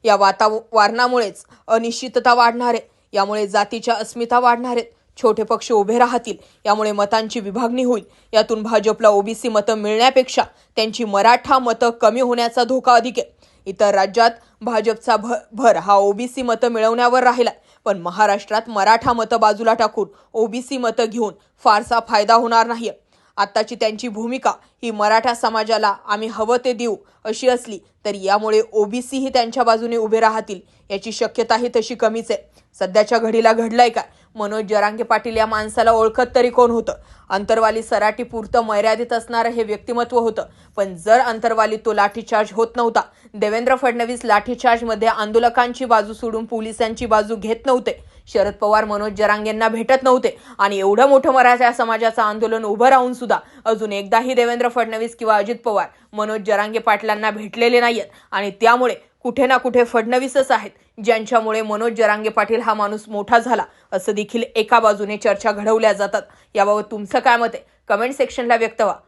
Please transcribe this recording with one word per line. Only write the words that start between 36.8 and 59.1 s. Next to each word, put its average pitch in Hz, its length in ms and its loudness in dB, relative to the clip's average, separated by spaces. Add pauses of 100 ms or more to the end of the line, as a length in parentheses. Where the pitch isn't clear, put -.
अंतरवाली 220 540 0
सराटी 220 400 -2
पुरतं 233 380 -4
मर्यादित 220 520 -2
असणारं 233 360 -4
हे 233 140 -4
व्यक्तिमत्व 233 560 -4
होतं, 220 260 -4 (300)
पण 196 200 -4
जर 214 240 4
अंतरवालीत 220 640 0
तो 220 80 0
लाठीचार्ज 208 600 -2
होत 226 220 -2
नव्हता, 233 260 0 (320)
देवेंद्र 226 420 0
फडणवीस 240 500 -4
लाठीचार्जमध्ये 226 840 0
आंदोलकांची 233 800 0
बाजू 220 280 2
सोडून 226 320 -8
पोलिसांची 226 600 -6
बाजू 214 300 0
घेत 220 300 -6
नव्हते, 247 380 -2 (300)
शरद 202 200 0
पवार 214 320 0
मनोज 208 280 -6
जरांगेंना 214 540 0
भेटत 226 360 0
नव्हते 254 340 2 (220)
आणि 202 200 0
एवढं 208 300 4
मोठं 269 220 4
मराठा 247 400 4
समाजाचं 226 500 -2
आंदोलन 220 420 -2
उभं 220 240 2
राहून 254 260 4
सुद्धा 214 260 -4 (260)
अजून 220 280 -2
एकदाही 226 400 -2
देवेंद्र 240 360 0
फडणवीस 226 460 -4
किंवा 220 200 0
अजित 208 200 -2
पवार 208 300 -2 (280)
मनोज 214 340 -4
जरांगे 214 320 -2
पाटलांना 214 520 -2
भेटलेले 233 480 0
नाहीयेत 233 260 0 (260)
आणि 196 200 -4
त्यामुळे 226 440 2 (280)